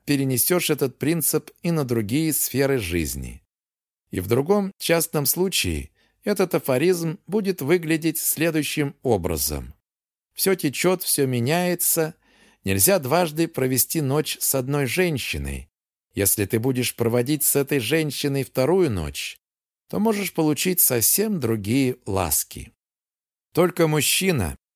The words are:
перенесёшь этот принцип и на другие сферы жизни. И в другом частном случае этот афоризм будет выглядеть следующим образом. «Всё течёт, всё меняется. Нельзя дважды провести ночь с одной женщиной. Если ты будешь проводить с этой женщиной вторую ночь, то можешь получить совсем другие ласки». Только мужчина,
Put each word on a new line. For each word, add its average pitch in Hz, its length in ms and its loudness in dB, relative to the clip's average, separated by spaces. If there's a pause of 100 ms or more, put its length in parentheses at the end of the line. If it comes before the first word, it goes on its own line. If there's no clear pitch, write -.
перенесёшь 139 640 2
этот 139 300 0
принцип 151 520 0 (100)
и 170 100 0
на 160 120 0
другие 123 480 0
сферы 135 480 0
жизни. 71 640 -4 (680)
И 95 120 -4
в 90 60 -8
другом 185 500 0
частном 160 480 0
случае 110 680 -2 (320)
этот 190 320 0
афоризм 165 720 0
будет 190 340 -2
выглядеть 156 560 0
следующим 151 840 -2
образом. 80 720 -2 (600)
«Всё 190 220 0
течёт, 180 480 -2
всё 139 240 0
меняется. 160 880 0 (480)
Нельзя 98 360 2
дважды 160 480 0
провести 131 540 0
ночь 143 380 -2
с - 160 -2
одной 139 300 0
женщиной. 104 840 -2 (440)
Если 98 320 0
ты 113 140 0
будешь 123 360 -2
проводить 123 480 0
с - 120 0
этой 143 240 0
женщиной 139 640 -2
вторую 156 460 2
ночь, 82 480 -6 (520)
то - 100 -4
можешь 202 340 0
получить 160 460 0
совсем 190 640 2
другие 113 640 0
ласки». - 680 -4 (800)
Только 165 340 2
мужчина, 151 680 0 (200)